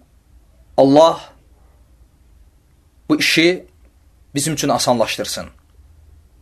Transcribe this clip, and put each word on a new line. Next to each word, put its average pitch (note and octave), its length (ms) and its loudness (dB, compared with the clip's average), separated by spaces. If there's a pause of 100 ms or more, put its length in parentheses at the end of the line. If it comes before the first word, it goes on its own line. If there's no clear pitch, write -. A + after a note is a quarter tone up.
(760)
Allah D3 440 4 (1900)
bu D3+ 100 0
işi E3+ 480 0 (680)
bizim C#3+ 200 -4
üçün C#3+ 140 -6
asanlaşdırsın. A2+ 800 -4 (960)